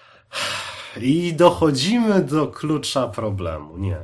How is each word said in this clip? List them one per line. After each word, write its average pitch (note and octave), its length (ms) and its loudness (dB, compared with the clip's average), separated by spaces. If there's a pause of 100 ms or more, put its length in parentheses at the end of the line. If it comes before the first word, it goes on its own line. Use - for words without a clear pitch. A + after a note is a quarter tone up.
(1000)
I D#3+ 340 2
dochodzimy F3 880 4
do D3 240 0
klucza C#3 600 -2
problemu. E2+ 720 -6
Nie, F#2 260 -2